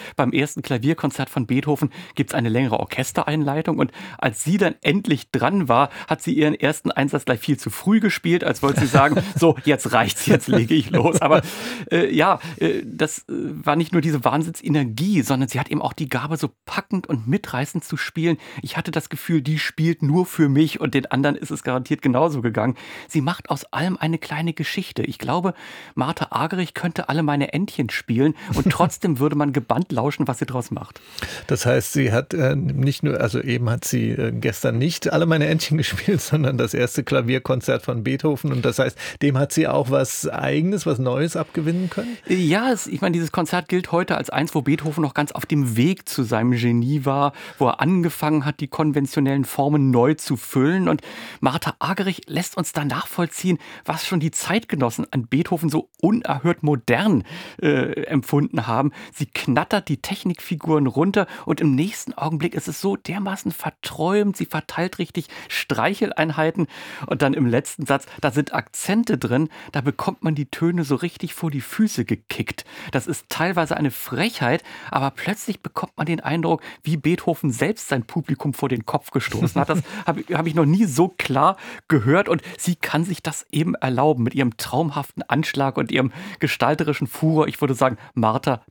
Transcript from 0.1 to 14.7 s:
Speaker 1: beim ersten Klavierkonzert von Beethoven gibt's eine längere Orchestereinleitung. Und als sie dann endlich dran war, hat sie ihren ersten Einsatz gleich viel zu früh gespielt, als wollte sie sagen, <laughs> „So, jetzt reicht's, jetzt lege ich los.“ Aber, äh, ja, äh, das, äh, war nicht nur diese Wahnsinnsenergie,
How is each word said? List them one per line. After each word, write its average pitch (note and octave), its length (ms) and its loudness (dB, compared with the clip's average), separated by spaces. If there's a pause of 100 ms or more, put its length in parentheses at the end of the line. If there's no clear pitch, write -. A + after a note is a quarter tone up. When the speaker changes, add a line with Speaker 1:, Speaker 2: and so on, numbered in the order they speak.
Speaker 1:
beim B2+ 160 2
ersten C#3 300 -2
Klavierkonzert C3+ 720 -2
von A#2+ 160 -2
Beethoven C#3 420 0 (240)
gibt's - 220 -2
eine A#2 140 2
längere A#2 300 2
Orchestereinleitung. D3+ 1000 -2
Und C3+ 120 2 (280)
als - 240 -2
sie G3 160 2
dann F3+ 220 2
endlich D#3 500 0
dran D3 360 2
war, B2+ 220 6 (180)
hat D#3+ 140 -2
sie C3 160 -2
ihren D3+ 160 4
ersten - 380 0
Einsatz C#3 340 0
gleich B2 140 2
viel C#3+ 180 0
zu - 140 -6
früh G#3+ 280 2
gespielt, F3 440 2
als - 180 0
wollte C#3 200 4
sie D3 40 4
sagen, C3+ 300 6
<laughs> - 200 0
„So, D#3+ 200 6 (100)
jetzt C#3+ 280 4
reicht's, A2+ 320 2
jetzt - 220 4
lege B2 260 2
ich D#3 160 4
los.“ D3+ 320 4
Aber, D#3 200 6 (500)
äh, F3 220 2
ja, E3+ 260 4 (180)
äh, - 280 0
das, - 340 -4
äh, - 80 -18
war D3 480 -2
nicht E3 180 0
nur E3+ 80 4
diese D3+ 220 2
Wahnsinnsenergie, D3+ 960 2